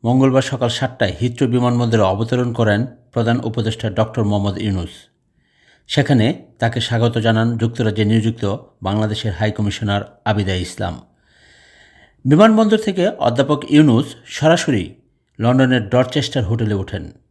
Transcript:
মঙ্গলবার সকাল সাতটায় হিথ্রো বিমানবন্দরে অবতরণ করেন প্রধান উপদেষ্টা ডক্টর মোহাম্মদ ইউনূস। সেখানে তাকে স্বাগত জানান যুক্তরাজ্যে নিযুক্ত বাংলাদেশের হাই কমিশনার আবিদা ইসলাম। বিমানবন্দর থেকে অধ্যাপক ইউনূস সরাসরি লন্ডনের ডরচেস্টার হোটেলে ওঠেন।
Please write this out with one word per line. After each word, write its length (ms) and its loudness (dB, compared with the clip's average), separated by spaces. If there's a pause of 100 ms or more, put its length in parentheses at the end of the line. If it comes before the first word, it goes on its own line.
মঙ্গলবার 380 4
সকাল 280 -2
সাতটায় 520 -2
হিথ্রো 260 0
বিমানবন্দরে 540 2
অবতরণ 520 0
করেন 320 2 (280)
প্রধান 300 0
উপদেষ্টা 460 -4
ডক্টর 340 -2
মোহাম্মদ 340 0
ইউনূস। 320 -4 (1000)
সেখানে 460 2 (260)
তাকে 220 -2
স্বাগত 360 -2
জানান 400 0
যুক্তরাজ্যে 480 -2
নিযুক্ত 500 0 (280)
বাংলাদেশের 480 -2
হাই 200 -2
কমিশনার 760 -4
আবিদা 280 -2
ইসলাম। 480 -8 (1200)
বিমানবন্দর 520 6
থেকে 300 0
অধ্যাপক 520 0 (100)
ইউনূস 460 4 (100)
সরাসরি 680 0 (440)
লন্ডনের 500 2
ডরচেস্টার 540 0
হোটেলে 320 -2
ওঠেন। 360 -8 (200)